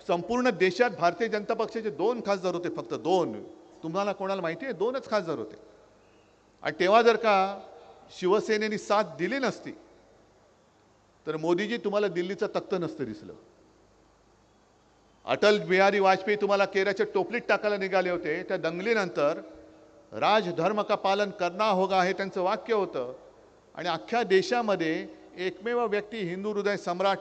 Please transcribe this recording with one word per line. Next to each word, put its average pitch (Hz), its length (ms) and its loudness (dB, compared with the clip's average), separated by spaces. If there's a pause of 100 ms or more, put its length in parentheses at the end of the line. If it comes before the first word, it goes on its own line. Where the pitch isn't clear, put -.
संपूर्ण 226 440 2
देशात 185 400 2
भारतीय 175 380 0
जनता 208 260 -2
पक्षाचे 220 360 -4
दोन 208 360 0
खासदार 185 280 0
होते, 170 220 -4
फक्त 151 180 -6
दोन. 156 380 0 (500)
तुम्हाला 190 300 -2
कोणाला 190 300 -4
माहिती 170 220 -6
आहे? 269 100 -6
दोनच 233 360 -4
खासदार 170 280 -2
होते. - 180 -10 (1040)
आणि 151 180 -4
तेव्हा 196 220 6
जर 226 140 6
का 202 440 2 (600)
शिवसेनेनी 214 580 2
साथ 214 260 2 (140)
दिली 180 200 -2
नसती, 190 340 -4 (1500)
तर 151 100 -4
मोदीजी 175 400 0
तुम्हाला 208 320 0
दिल्लीचं 185 380 -2
तख्त 196 280 -4
नसतं 160 300 -4
दिसलं. 104 280 -10 (1900)
अटल 202 340 4
बिहारी 190 400 4
वाजपेयी 190 420 4
तुम्हाला 196 240 2
केराच्या 196 500 0
टोपलीत 196 340 -2
टाकायला 208 280 2
निघाले 185 340 0
होते. 170 320 -2
त्या 185 140 -2
दंगलीनंतर 170 840 -2 (720)
"राजधर्म 180 720 2
का 208 120 -2
पालन 196 360 0
करना 180 340 -2
होगा" 190 380 2
हे 180 100 2
त्यांचं 190 300 -4
वाक्य 185 320 0
होतं. 147 380 -2 (640)
आणि 175 140 -6
अख्ख्या 170 340 -2
देशामध्ये 190 840 2 (300)
एकमेव 220 500 -4
व्यक्ती, 208 320 -4
हिंदू 190 340 -4
हृदय 202 240 -2
सम्राट, 180 440 0